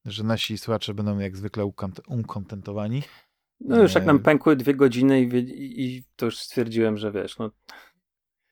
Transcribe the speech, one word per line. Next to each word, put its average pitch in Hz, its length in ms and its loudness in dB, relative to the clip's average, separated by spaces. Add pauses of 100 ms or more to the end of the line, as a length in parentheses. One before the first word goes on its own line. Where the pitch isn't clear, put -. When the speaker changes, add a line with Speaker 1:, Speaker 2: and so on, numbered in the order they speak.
Speaker 1:
że 104 180 -8
nasi 110 340 -2
słuchacze 107 360 -4
będą 104 260 -2
jak 95 180 -6
zwykle 104 280 -6
ukont-, 95 360 -8 (200)
ukontentowani. 104 840 -8 (560)
Speaker 2:
No 233 220 4
już 185 140 6
jak 190 100 2
nam 156 100 6
Speaker 1:
E, 139 40 6
Speaker 2:
pękły 151 360 4
dwie 135 200 2
godziny 131 460 4
i 123 80 2
wie-, 123 100 0
i, 135 420 -6 (160)
i 127 60 -20 (120)
to - 100 -4
już 113 120 -4
stwierdziłem, 113 600 -2
że 104 140 -6
wiesz, 98 280 -6
no. 110 120 -8 (1000)